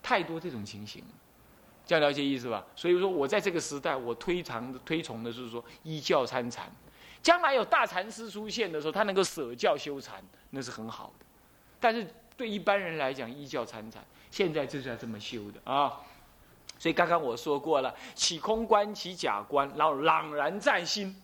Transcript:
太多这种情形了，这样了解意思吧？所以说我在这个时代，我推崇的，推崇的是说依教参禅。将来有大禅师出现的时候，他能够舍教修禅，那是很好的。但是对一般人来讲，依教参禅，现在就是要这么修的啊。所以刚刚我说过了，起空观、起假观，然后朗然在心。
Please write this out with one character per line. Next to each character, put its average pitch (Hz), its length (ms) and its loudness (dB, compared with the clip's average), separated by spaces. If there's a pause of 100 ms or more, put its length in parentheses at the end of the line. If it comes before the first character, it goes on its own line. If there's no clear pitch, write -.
太 208 220 2
多 165 160 -6
这 170 100 -8
种 110 160 -6
情 101 180 -12
形 - 200 -14
了， - 60 -20 (760)
这 175 80 2
样 160 80 6
了 143 100 6
解 139 140 -2
意 139 140 0
思 120 100 -6
吧？ 107 160 -4 (100)
所 170 140 0
以 180 80 8
说 190 100 2
我 175 200 2
在 202 120 4
这 190 120 0
个 170 80 0
时 143 200 -6
代， 147 160 0
我 120 200 -4
推 180 260 -2
崇 123 320 -8
的， 127 60 -12
推 - 200 -4
崇 113 240 -8
的 117 80 -6
是 123 160 -10
说 117 160 -10 (200)
依 156 180 -8
教 143 240 4
参 123 240 -2
禅。 - 220 -10 (500)
将 349 220 8
来 277 100 4
有 226 100 4
大 277 220 6
禅 185 260 -4
师 220 200 -12
出 214 180 -8
现 196 220 -2
的 151 100 -4
时 151 60 -2
候， 156 40 0
他 196 120 2
能 202 100 2
够 196 100 6
舍 123 300 -4
教 151 240 4
修 139 240 -6
禅， 98 220 -14 (260)
那 139 100 -8
是 127 120 -8
很 113 180 -10
好 - 300 -12
的。 - 60 -20 (540)
但 226 140 4
是 226 180 -4 (240)
对 233 140 -6
一 202 80 -2
般 202 220 2
人 165 180 -4
来 135 160 0
讲， 127 160 -8
依 143 160 -10
教 127 180 -4
参 110 280 -10
禅， - 120 -16 (280)
现 185 200 2
在 147 140 -2
就 143 160 -8
是 127 80 -8
要 117 60 -6
这 123 100 -10
么 107 140 -8
修 104 320 -10
的 - 100 -20 (100)
啊。 139 300 2 (800)
所 165 100 0
以 160 40 2
刚 175 140 4
刚 170 140 4
我 120 160 -2
说 143 220 -2
过 143 220 2
了， 131 140 -2 (200)
起 170 240 0
空 220 260 0
观、 208 300 6
起 180 200 -8
假 113 320 0
观， 139 280 2
然 151 100 4
后 156 160 4
朗 160 320 2
然 151 260 -2
在 208 240 4
心。 190 400 -4